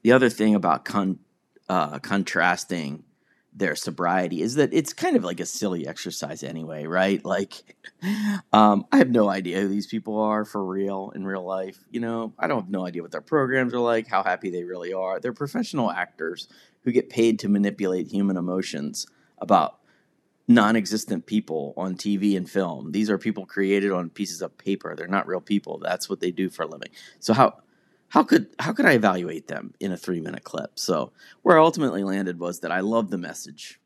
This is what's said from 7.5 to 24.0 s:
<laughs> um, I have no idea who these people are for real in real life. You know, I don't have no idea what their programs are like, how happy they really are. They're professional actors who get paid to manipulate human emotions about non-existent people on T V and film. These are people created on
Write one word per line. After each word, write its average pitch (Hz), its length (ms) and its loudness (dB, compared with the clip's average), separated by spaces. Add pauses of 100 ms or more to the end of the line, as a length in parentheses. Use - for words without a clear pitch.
<laughs> 208 520 -2
um, 104 380 6
I 285 60 6
have 135 120 8
no 110 200 4
idea 95 320 -2
who 101 60 2
these 101 200 -4
people 107 320 -4
are 107 260 0
for 104 200 -6
real 98 480 -4
in 95 120 -8
real 95 180 -6
life. 95 340 -6 (140)
You - 80 -6
know, 117 400 -4
I - 80 -2
don't 120 140 0
have 92 100 -10
no 92 160 -4
idea 85 140 -8
what 82 100 -14
their 78 100 -8
programs 131 520 0
are 123 60 -2
like, 117 280 0
how 95 160 0
happy 92 260 -2
they 87 140 -6
really 87 300 -8
are. 92 260 -4
They're 120 140 -6
professional 143 580 -4
actors 87 560 -8 (360)
who 127 80 0
get - 180 2
paid 113 300 4
to 101 100 -2
manipulate 101 580 2
human 98 300 0
emotions 87 680 -4 (320)
about 87 400 4 (680)
non-existent 107 800 4
people 80 520 -4
on 92 180 -4
T 101 220 -2
V 101 180 2
and 90 140 -4
film. 90 420 -4
These 107 180 0
are 101 80 2
people 101 280 -4
created 98 460 0
on 87 180 -2